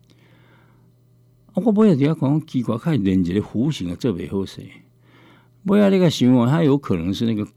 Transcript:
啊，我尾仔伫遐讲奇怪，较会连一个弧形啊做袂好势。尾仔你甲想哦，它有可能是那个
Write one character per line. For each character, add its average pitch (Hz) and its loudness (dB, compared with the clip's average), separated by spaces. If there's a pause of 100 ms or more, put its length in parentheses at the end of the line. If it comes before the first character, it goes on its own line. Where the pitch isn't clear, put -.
(1500)
啊， - -20
我 208 0
尾 208 4
仔 135 2
伫 156 0
遐 156 -8
讲 147 0
奇 127 -4
怪， 113 -4
较 - -14
会 156 0
连 95 0
一 87 -4
个 104 0
弧 127 -4
形 87 -8
啊 90 -10
做 107 -4
袂 85 -10
好 95 -6
势。 - -16 (1000)
尾 202 2
仔 202 4
你 190 2
甲 180 4
想 127 2
哦， 120 2
它 165 2
有 143 4
可 113 -4
能 85 -2
是 113 -4
那 113 0
个 104 -4 (140)